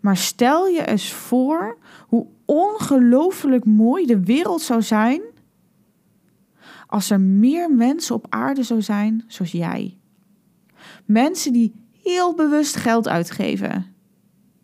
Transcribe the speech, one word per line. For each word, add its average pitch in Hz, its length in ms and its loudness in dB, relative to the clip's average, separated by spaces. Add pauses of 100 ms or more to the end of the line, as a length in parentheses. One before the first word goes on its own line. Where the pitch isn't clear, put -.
Maar 196 160 2
stel 285 500 0
je 349 200 0
eens - 260 -2
voor 320 640 -2 (220)
hoe - 260 -2 (180)
ongelooflijk 294 1200 2
mooi 226 420 2
de 226 140 2
wereld 302 400 0
zou 226 220 -2
zijn 226 380 0 (1700)
als 208 240 -4
er 196 100 4
meer 247 500 2
mensen 254 440 2
op 233 140 -8
aarde 262 340 -2
zou 226 200 -2
zijn 214 440 -2
zoals - 260 -8
jij. 69 460 -6 (1040)
Mensen 262 480 2
die 233 220 2 (280)
heel 359 320 0
bewust 302 420 0
geld 233 320 0
uitgeven. 185 760 -4 (760)